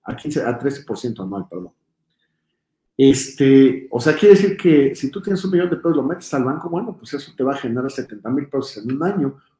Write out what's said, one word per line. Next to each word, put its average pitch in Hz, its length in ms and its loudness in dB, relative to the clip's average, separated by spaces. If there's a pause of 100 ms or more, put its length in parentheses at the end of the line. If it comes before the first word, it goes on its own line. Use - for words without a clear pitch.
a - 100 -10
quince, - 300 -6
a 120 120 -4
trece 139 280 -6
por 104 120 -8
ciento 113 280 -8
anual, 92 260 -8
perdón. 87 220 -14 (1300)
Este, 135 920 4
o 117 100 -4
sea, 156 160 2
quiere 208 180 8
decir 190 220 4
que 143 380 4
si 135 160 -6
tú 196 100 -10
tienes 190 240 -4
un 190 60 -4
millón 180 180 2
de 170 80 -2
pesos, 165 200 0
lo 139 60 0
metes 170 300 -6
al 131 120 0
banco, 165 260 -4
bueno, 190 260 -6
pues - 160 -18
eso 139 240 -12
te 131 80 -4
va 135 80 0
a 131 60 -8
generar 127 320 -6
setenta 110 400 -10
mil 143 180 -4
pesos 131 300 -8
en 120 180 -6
un 156 80 -4
año, 175 320 -4 (240)